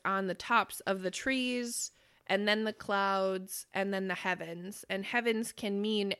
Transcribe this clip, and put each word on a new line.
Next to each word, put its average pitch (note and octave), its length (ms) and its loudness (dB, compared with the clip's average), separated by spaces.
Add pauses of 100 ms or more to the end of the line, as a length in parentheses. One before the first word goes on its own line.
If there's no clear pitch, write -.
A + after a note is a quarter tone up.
on F#3+ 220 2
the F3+ 60 0
tops - 480 0
of G3 200 0
the F#3 100 0
trees, B3 800 -2 (340)
and G3+ 220 2
then G#3+ 160 4
the G#3+ 100 0
clouds, F#3+ 1000 0
and G3 200 0
then F#3+ 140 -2
the F3+ 80 0
heavens. F3 720 -4
And F#3+ 140 -2
heavens A#3 480 0
can G3+ 300 -2
mean G#3 380 2